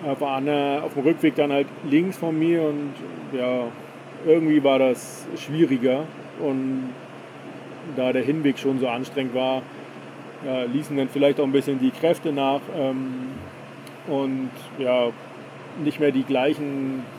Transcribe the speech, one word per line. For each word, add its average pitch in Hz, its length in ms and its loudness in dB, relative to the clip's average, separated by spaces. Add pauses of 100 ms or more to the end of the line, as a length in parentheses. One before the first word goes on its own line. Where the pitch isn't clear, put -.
Auf 139 120 0
der 143 100 0
ander-, 143 560 0
auf 156 100 -4
dem 139 80 -2
Rückweg 156 320 4
dann 147 160 2
halt 139 160 4 (220)
links 170 300 4
von 160 200 0
mir 165 240 4
und, 147 300 0 (440)
ja, 127 280 0 (640)
irgendwie 156 360 4
war 135 160 6
das - 480 0 (100)
schwieriger. 135 680 2 (360)
Und 131 500 -2 (1040)
da 127 160 2
der 127 100 2
Hinweg 143 360 2
schon 135 200 2
so 127 80 2
anstrengend 127 480 -4
war, 131 280 2 (840)
ja, 131 180 0
ließen 143 320 -2
dann 135 120 2
vielleicht 143 320 4
auch 147 40 6
ein 135 80 2
bisschen 135 280 4
die 131 100 6
Kräfte 165 420 2
nach, 139 280 2 (160)
ähm, 131 540 -2 (760)
und, 135 440 0 (280)
ja, 123 300 4 (760)
nicht 147 160 0
mehr 147 140 6
die 131 100 2
gleichen 135 800 0 (160)